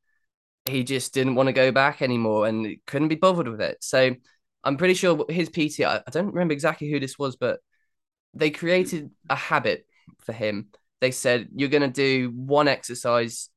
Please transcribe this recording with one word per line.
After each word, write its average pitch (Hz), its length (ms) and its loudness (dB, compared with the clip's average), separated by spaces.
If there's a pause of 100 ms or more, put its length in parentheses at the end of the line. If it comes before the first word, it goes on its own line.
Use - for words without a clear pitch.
(680)
he 131 160 -2
just 127 320 -4
didn't 131 220 2
wanna 135 160 4
go 131 180 4
back 139 320 2
anymore 110 460 0
and 110 280 -4 (100)
couldn't 143 220 0
be 160 60 0
bothered 170 340 2
with 110 140 -8
it. - 180 -4
So 131 340 2 (500)
I'm 139 120 0
pretty 185 180 4
sure 175 360 2
his 165 180 -2
P 151 200 -2
T, 139 160 -2
I, 85 140 2
I - 120 -12
don't 175 220 -2
remember 175 200 0
exactly 147 380 -2
who 143 100 -2
this 131 180 -8
was, 135 180 -4
but 120 240 -2 (720)
they 156 160 0
created 175 600 -2 (200)
a 139 60 0
habit 123 500 -2 (320)
for - 140 -12
him. 107 360 -4 (320)
They 127 100 2
said, 123 440 0
"You're 135 140 -2
gonna 143 200 2
do 131 460 0
one 139 320 2
exercise 120 920 -2